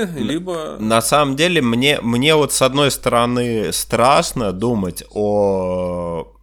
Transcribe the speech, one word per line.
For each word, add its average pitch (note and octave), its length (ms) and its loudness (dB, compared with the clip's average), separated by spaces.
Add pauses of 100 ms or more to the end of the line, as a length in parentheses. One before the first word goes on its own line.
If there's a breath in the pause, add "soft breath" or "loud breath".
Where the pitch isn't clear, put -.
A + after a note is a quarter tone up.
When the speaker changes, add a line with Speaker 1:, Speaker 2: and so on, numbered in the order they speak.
Speaker 1:
на F3 120 -8
Speaker 2:
либо D#3 640 -6
Speaker 1:
на A2 220 2
самом C#3 360 2
деле, E3 240 2
мне, B2 400 2
мне B2 340 2
вот C#3+ 160 2
с - 100 0
одной C3+ 300 2
стороны A#2+ 800 0
страшно B2 800 0
думать F#2+ 600 -2
о F#2 1300 -2